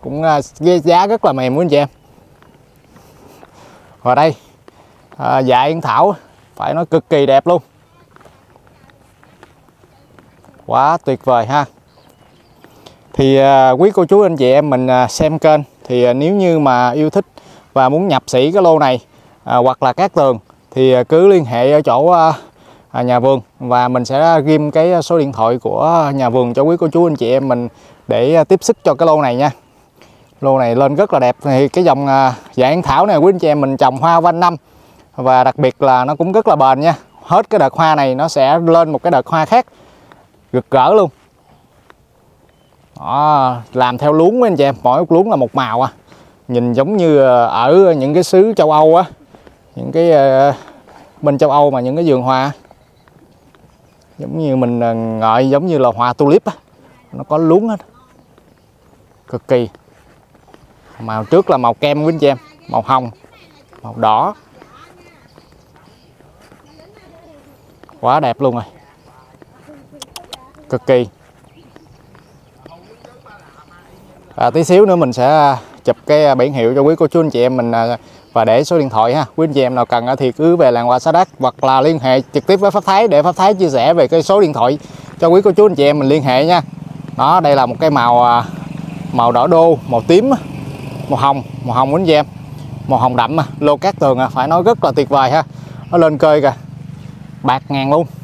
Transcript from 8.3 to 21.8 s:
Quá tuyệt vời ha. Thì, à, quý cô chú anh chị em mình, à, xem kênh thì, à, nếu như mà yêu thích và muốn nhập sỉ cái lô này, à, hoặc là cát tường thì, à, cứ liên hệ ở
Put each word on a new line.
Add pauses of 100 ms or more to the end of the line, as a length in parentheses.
Quá
tuyệt
vời
ha. (1500)
Thì,
à,
quý
cô
chú
anh
chị
em
mình,
à,
xem
kênh (220)
thì,
à,
nếu
như
mà
yêu
thích (480)
và
muốn
nhập
sỉ
cái
lô
này, (440)
à,
hoặc
là
cát
tường (320)
thì,
à,
cứ
liên
hệ
ở